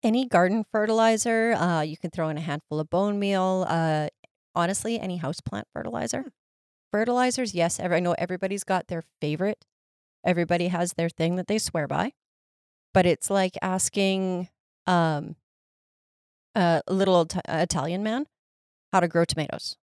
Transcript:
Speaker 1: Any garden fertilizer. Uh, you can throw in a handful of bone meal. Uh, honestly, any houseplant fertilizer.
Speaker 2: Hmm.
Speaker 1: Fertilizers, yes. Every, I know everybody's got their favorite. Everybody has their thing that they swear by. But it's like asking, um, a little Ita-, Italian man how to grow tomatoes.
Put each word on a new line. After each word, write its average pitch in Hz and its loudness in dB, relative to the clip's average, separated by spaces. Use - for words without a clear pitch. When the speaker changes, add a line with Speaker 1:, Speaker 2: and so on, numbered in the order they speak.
Speaker 1:
Any 240 2
garden 202 2
fertilizer. 226 2
Uh, 170 2
you 156 -4
can 170 -8
throw 160 -2
in 151 -4
a 156 -6
handful 151 -6
of 156 -4
bone 202 0
meal. 190 0
Uh, 160 0
honestly, 202 -2
any 180 -6
houseplant 160 -6
fertilizer. 233 -6
Speaker 2:
Hmm. - -10
Speaker 1:
Fertilizers, 247 0
yes. 170 0
Every, 175 0
I - 4
know 175 2
everybody's 185 -4
got 185 -2
their 170 -6
favorite. 175 -2
Everybody 175 2
has 175 -2
their 170 -2
thing 170 0
that 185 -6
they 214 0
swear 156 -2
by. 165 -2
But 180 4
it's - 2
like 190 2
asking, 190 -2
um, 160 0
a 170 4
little 190 4
Ita-, 165 -2
Italian 170 -2
man 233 -4
how 190 4
to 175 2
grow 170 2
tomatoes. - -4